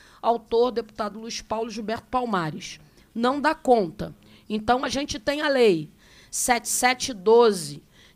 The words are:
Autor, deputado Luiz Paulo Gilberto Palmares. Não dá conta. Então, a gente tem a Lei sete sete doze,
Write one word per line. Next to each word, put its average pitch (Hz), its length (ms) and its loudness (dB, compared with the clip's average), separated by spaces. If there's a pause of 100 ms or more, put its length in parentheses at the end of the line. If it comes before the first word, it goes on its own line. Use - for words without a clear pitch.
(220)
Autor, 233 500 2
deputado 220 480 -8
Luiz 220 220 -12
Paulo 226 280 -6
Gilberto 220 380 -8
Palmares. 196 720 -4 (340)
Não 247 280 0
dá 302 120 2
conta. 180 640 0 (320)
Então, 220 380 0
a - 20 -4
gente 277 320 -6
tem 294 220 -4
a 302 80 0
Lei 208 400 4 (420)
sete - 380 -2
sete 254 420 -2
doze, 196 720 2 (320)